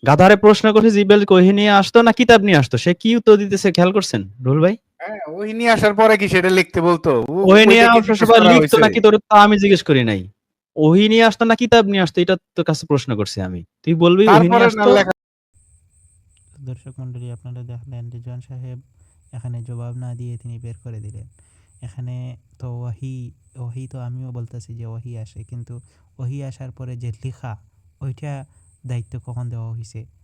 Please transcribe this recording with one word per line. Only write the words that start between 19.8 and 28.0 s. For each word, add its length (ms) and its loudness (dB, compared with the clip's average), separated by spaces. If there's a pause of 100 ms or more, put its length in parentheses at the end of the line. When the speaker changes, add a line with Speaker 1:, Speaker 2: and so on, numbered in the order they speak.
Speaker 3:
না 180 -14
দিয়ে 220 -14
তিনি 220 -18
বের 160 -16 (100)
করে 160 -16
দিলেন। 260 -18 (560)
এখানে 540 -16 (220)
তো 140 -14
ওহী, 580 -14 (260)
ওহী 300 -14
তো 140 -16
আমিও 320 -14
বলতেছি 420 -16
যে 120 -16
ওহী 300 -16
আসে, 280 -18
কিন্তু 360 -18 (380)
ওহী 240 -12
আসার 280 -16
পরে 260 -16
যে 160 -12 (120)
লিখা, 320 -14 (440)